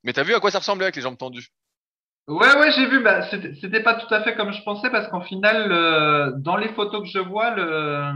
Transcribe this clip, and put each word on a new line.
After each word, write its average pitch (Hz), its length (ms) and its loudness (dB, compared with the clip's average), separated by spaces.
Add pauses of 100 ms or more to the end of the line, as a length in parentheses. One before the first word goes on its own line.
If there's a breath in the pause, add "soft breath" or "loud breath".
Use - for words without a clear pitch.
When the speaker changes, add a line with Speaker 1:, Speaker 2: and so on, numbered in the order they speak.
Speaker 1:
Mais 120 80 -4
t'as 139 100 0
vu 190 120 2
à 202 60 2
quoi 196 120 0
ça 196 60 -2
ressemblait 190 260 -2
avec 185 100 -2
les 139 80 -8
jambes 127 160 -8
tendues ? 123 300 -12 (800)
Speaker 2:
Ouais, 233 300 6
ouais, 302 140 6
j'ai 262 140 4
vu. 262 160 2
Bah, 185 280 4
c'était, - 280 -10
c'était 214 240 -2
pas 226 120 4
tout - 180 -4
à 214 100 0
fait 220 140 -2
comme 202 160 -4
je - 100 -12
pensais 208 280 -6
parce 220 180 -2
qu'en 180 140 -8
final, 208 440 0
le, 151 720 2
dans 170 220 -2
les 220 160 -2
photos 208 260 -4
que 180 80 -12
je 196 120 -4
vois, 214 340 -2
le, 151 600 -2